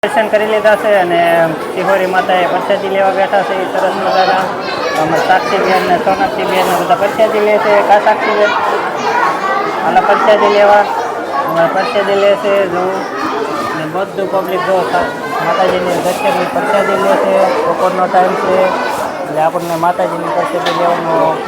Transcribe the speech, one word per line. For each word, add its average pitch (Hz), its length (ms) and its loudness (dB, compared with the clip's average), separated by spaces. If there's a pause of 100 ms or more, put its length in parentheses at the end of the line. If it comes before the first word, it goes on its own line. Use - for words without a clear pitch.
દર્શન 214 240 0
કરી 214 180 0
લીધા 214 300 2
છે 208 240 2
અને 170 500 2 (260)
સિંહોરી 185 300 0
માતાએ 185 420 0
પ્રસાદી 165 420 -2
લેવા 190 200 2
બેઠા 190 320 0
છે. 190 120 -2
એ 190 120 -2
સરસ 190 300 -2
મજાના 190 460 0 (600)
અમે 160 160 0
સાક્ષીબેન 185 720 0
ને 180 100 2
સોનાક્ષીબેન 190 680 0
ને 175 200 0
બધા 180 100 2
પ્રસાદી 214 440 0
લે 208 180 2
છે. 202 300 2
કા 208 120 6
સાક્ષીબેન? 208 500 2 (1300)
હાલો 185 180 2
પ્રસાદી 202 520 4
લેવા. 202 320 6 (640)
અમે 220 260 2
પ્રસાદી 202 420 0
લે 202 200 2
છે, 196 320 0
જો. 180 220 -2 (840)
અને 156 100 -6
બધું 185 460 -4
પબ્લિક 190 280 -2
જો 180 320 0
સા-, - 540 -4
માતાજીની 180 580 0
દર્શનની 180 420 0
પ્રસાદી - 580 0
લે 190 120 2
છે. 190 520 0
બપોરનો 180 400 0
ટાઈમ 185 280 2
છે 185 280 2 (600)
એટલે 151 180 -2
આપણને 170 340 -2
માતાજીની 175 580 -2
પ્રસાદી 175 460 -2
લેવાનો 165 580 0 (100)